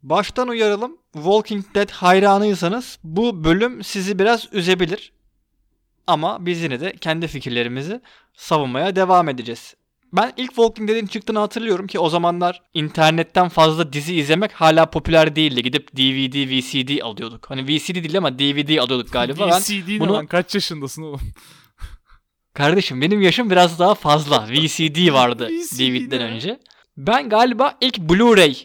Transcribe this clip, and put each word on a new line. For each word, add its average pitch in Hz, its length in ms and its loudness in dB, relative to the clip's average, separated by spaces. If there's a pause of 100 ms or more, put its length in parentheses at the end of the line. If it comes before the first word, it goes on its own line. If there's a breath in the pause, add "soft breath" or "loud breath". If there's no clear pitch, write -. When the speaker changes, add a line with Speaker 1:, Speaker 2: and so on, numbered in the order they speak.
Speaker 1:
Baştan 196 460 -2
uyaralım. 226 500 -2 (140)
Walking 202 520 -2 (100)
Dead 202 160 0
hayranıysanız 196 1120 2
bu 180 400 -4
bölüm 208 400 0
sizi 190 340 -6
biraz 226 340 2
üzebilir. 180 600 -2 (960)
Ama 175 400 -2
biz 170 160 -4
yine 131 180 -4
de 180 120 -6
kendi 165 340 -4
fikirlerimizi 131 760 -6 (340 soft breath)
savunmaya 151 600 -2
devam 180 320 4
edeceğiz. 120 460 -10 (380)
Ben 220 240 0
ilk 254 120 -8
Walking 220 420 0
Dead'in 220 160 0
çıktığını 214 320 -6
hatırlıyorum 208 480 -2
ki 190 120 -8
o 165 100 2
zamanlar 175 540 -2 (120)
internetten 165 760 2
fazla 160 440 2
dizi 147 220 -6
izlemek 160 380 0
hala 160 380 4
popüler 156 460 2
değildi. 143 260 0
Gidip 135 340 -4
D 135 60 0
V 131 300 0
D, 139 160 -2
V 131 140 0
C 127 260 -4
D 143 140 -4
alıyorduk. 117 480 -12
Hani 131 180 -8
V 151 100 0
C 170 160 -6
D 180 80 -6
değil 160 160 -4
ama 139 200 -2
D 139 180 0
V 143 100 -2
D 151 140 2
alıyorduk 123 320 -2
galiba. 143 380 -2
Ben 180 80 4
Speaker 2:
V 196 40 0
C 196 240 -6
D 202 80 -4
ne 214 60 -4
Speaker 1:
bunu 170 120 0
Speaker 2:
lan? 151 140 -2
Kaç 175 280 -4
yaşındasın 156 480 -6
oğlum? 147 240 -12
<laughs> - 40 -8 (1200 soft breath)
Speaker 1:
Kardeşim 147 460 0
benim 196 220 2
yaşım 190 280 2
biraz 180 280 4
daha 175 160 4
fazla. 143 540 0
V 151 200 0
C 156 260 -2
D 170 180 4
vardı 120 360 2
Speaker 2:
<laughs> - 20 -6
V 339 140 -6
C 131 140 -10
D - 0 -
Speaker 1:
D 127 140 0
V 127 180 -4
D'den 131 100 -4
Speaker 2:
ne? 120 40 -6
Speaker 1:
önce. 113 360 -8 (360 soft breath)
Ben 226 320 0
galiba 233 520 2
ilk 254 180 -2
Blu-ray 180 680 6